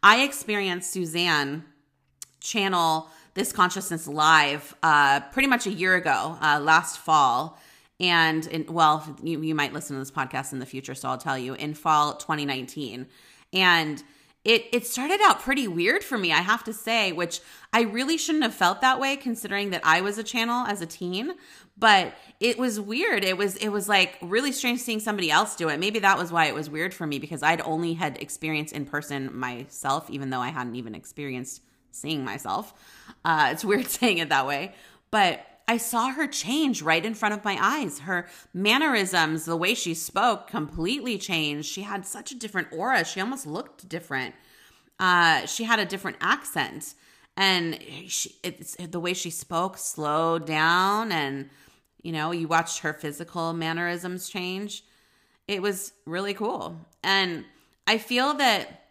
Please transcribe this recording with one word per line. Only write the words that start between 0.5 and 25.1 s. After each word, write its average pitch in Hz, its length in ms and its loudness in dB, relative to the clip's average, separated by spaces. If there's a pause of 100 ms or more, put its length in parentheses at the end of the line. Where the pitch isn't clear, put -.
Suzanne 160 720 0 (760)
channel 170 680 0 (260)
this - 180 -2
consciousness 180 540 0
live, 151 760 4
uh, 147 380 6 (120)
pretty 269 160 2
much 247 180 2
a 190 60 -2
year 185 220 2
ago, 156 460 0
uh, 147 200 2
last 160 380 4
fall. 147 600 2 (400)
And 165 480 4
in, 160 200 -6
well, 156 560 2
you, 160 200 -4
you 156 120 -2
might 147 180 0
listen 143 240 -8
to 135 40 -6
this 135 100 -10
podcast 135 420 -6
in 135 60 -8
the 123 80 -8
future, 131 280 -12
so 131 140 -8
I'll 127 100 -4
tell 135 200 -4
you, 127 160 -6
in 151 200 -8
fall 151 400 2
twenty 151 300 -4
nineteen. 127 640 -6 (460)
And 170 500 4 (420)
it, 226 280 4
it 240 140 -2
started 311 360 -2
out 381 180 6
pretty 269 280 0
weird 180 340 2
for 247 160 -4
me, 175 140 2
I 151 80 6
have 214 240 0
to 220 80 -6
say, 214 400 0
which 170 280 -2 (320)
I 233 100 4
really 254 360 0
shouldn't 311 240 0
have 226 120 0
felt 180 260 2
that 262 180 4
way 269 180 0
considering 202 540 -4
that 180 140 -4
I 160 160 6
was 202 180 -2
a 220 60 -8
channel 240 420 -2
as 196 140 -4
a 170 60 -6
teen. 185 480 -6 (440)
But 196 360 6 (260)
it 226 180 2
was 233 220 0
weird. 247 440 0
It 185 140 2
was, 196 180 2
it 214 120 -2
was, 202 200 -2
like, 190 320 4
really 220 300 0
strange 247 300 -2
seeing 226 180 -2
somebody 208 320 -2